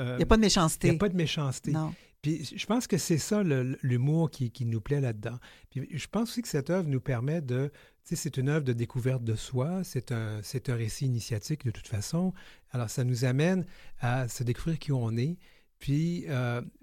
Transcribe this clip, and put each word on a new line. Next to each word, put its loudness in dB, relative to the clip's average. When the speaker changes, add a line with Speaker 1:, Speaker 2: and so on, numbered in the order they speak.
Speaker 1:
un -4
Speaker 2:
Il -2
y 2
a 4
pas 10
de 8
méchanceté. 4
Speaker 1:
Il 8
y 4
a -2
pas 4
de 0
méchanceté. 0
Speaker 2:
Non. 0
Speaker 1:
Puis -2
je -8
pense 2
que 2
c'est 2
ça 0
le, 0
l'humour 2
qui, -4
qui -6
nous 0
plaît -2
là-dedans. -4
Puis -8
je -6
pense -2
aussi -6
que -12
cette -2
œuvre 0
nous 0
permet -2
de, -2
tu -20
sais, -2
c'est -4
une 2
œuvre 2
de 2
découverte 0
de 0
soi, -2
c'est -6
un, -4
c'est -4
un 0
récit -2
initiatique -4
de 2
toute -14
façon. 0
Alors -4
ça -2
nous 2
amène 2
à 0
se -6
découvrir 0
qui -6
on 0
est. 0
Puis, 0
euh, 0